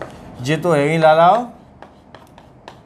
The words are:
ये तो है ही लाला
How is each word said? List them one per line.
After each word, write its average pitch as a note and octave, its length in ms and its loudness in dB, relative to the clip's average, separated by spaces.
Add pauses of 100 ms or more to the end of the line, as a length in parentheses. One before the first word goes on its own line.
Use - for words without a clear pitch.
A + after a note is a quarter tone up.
(420)
ये C#3 160 -4
तो E3+ 140 -4
है C#3+ 160 0
ही D#3+ 100 -2
लाला D#3+ 340 4 (1500)